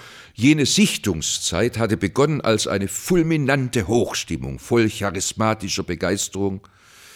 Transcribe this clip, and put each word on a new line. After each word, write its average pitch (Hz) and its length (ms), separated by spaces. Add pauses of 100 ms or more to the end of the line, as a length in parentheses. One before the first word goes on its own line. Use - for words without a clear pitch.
(340)
jene 143 320
Sichtungszeit - 1120
hatte 110 180
begonnen 139 460
als 110 240
eine 98 220
fulminante 143 1000
Hochstimmung, 76 720
voll 117 320
charismatischer 101 920
Begeisterung. 95 840 (500)